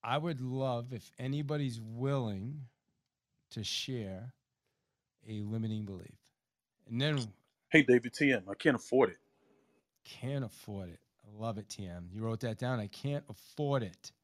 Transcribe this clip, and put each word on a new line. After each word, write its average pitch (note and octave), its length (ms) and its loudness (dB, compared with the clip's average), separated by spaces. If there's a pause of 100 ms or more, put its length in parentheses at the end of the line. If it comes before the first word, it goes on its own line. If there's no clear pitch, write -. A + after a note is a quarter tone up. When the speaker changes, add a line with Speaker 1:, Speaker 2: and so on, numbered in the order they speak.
Speaker 1:
I A#2+ 160 0
would D#3 220 -2
love B2+ 520 -2
if A2 260 -10
anybody's C#3 640 -2
willing A#2 800 -2 (880)
to A2 140 -6
share A2 680 -4 (960)
a G#2+ 140 -4
limiting A2 420 -2
belief. G2 340 -10 (720)
And A#2 120 -2
then D3 180 2 (560)
Speaker 2:
Hey, D#3 80 12
David, B2 320 6
T C#3 180 4
M, G#2 160 2
I G2 60 -6
can't C#3 220 4
afford B2 340 6
it. - 60 -12 (880)
Speaker 1:
Can't C3+ 400 -6
afford G2 460 -10
it. E2 100 -16 (240)
I G#2 180 -12
love A2 160 -2
it, G2+ 100 -12
T - 180 -8
M. F2 260 -10
You G#2+ 100 -6
wrote A2+ 180 -2
that A2 160 -2
down. B2 220 -2
"I G#2 80 -4
can't C#3+ 420 -4
afford C#3 540 -2
it." - 300 -10 (120)